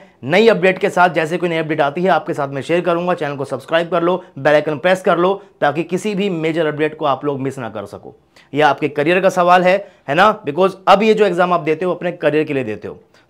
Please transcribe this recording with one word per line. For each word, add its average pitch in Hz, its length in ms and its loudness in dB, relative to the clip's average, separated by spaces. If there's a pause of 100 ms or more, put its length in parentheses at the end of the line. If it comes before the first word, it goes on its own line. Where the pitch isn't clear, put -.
(240)
नई 185 240 4
अपडेट 185 300 2
के 202 120 0
साथ। 180 200 4
जैसे 160 260 -2
कोई 175 120 -2
नई 165 100 -2
अपडेट 156 220 -2
आती 147 220 -2
है 185 80 2
आपके 160 240 0
साथ 139 140 -4
मैं 139 140 -8
शेयर 165 180 -2
करूंगा। 175 340 -2
चैनल 143 220 -6
को 135 80 -8
सब्सक्राइब 165 460 -4
कर 170 120 0
लो, 180 200 -2 (160)
बेल 147 160 2
आइकन 151 240 0
प्रेस 185 240 0
कर 175 160 2
लो 180 140 2 (280)
ताकि 147 220 0
किसी 185 320 -6
भी 202 160 -2
मेजर 160 360 -2
अपडेट 151 300 -2
को 160 80 -6
आप 135 200 -2
लोग 143 160 -4
मिस 135 180 -6
ना 120 100 -8
कर 117 180 -10
सको। 95 280 -18 (380)
यह 147 160 2
आपके 139 200 0
करियर 151 320 0
का 185 80 2
सवाल 180 340 4
है, 180 140 4 (320)
है 135 60 -4
ना? 185 120 4 (180)
Because 170 280 0 (160)
अब 190 140 6
ये 220 120 4
जो 202 120 4
एग्जाम 180 260 0
आप 170 80 2
देते 156 240 -2
हो 180 100 -2
अपने 175 200 -6
करियर 156 300 0
के 151 100 -4
लिए 135 100 -2
देते 107 240 -8
हो, 82 100 -14 (320)